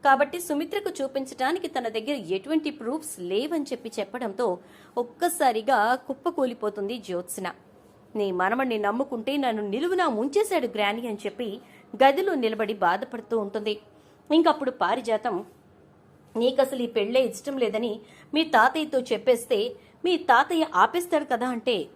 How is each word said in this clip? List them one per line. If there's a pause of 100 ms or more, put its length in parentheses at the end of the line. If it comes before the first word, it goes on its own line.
కాబట్టి
సుమిత్రకు
చూపించడానికి
తన
దగ్గర (180)
ఎటువంటి
ప్రూఫ్స్
లేవని
చెప్పి
చెప్పడంతో (500)
ఒక్కసారిగా (160)
కుప్పకూలిపోతుంది
జ్యోత్స్న. (680)
"నీ
మనవణ్ణి
నమ్ముకుంటే
నన్ను
నిలువునా
ముంచేశాడు
గ్రాని"
అని
చెప్పి (460)
గదిలో
నిలబడి
బాధపడుతూ
ఉంటుంది. (560)
ఇంకప్పుడు
పారిజాతం, (1000)
"నీకసలు
ఈ
పెళ్ళే
ఇష్టం
లేదని (400)
మీ
తాతయ్యతో
చెప్పేస్తే (440)
మీ
తాతయ్య
ఆపేస్తాడు
కదా"
అంటే (200)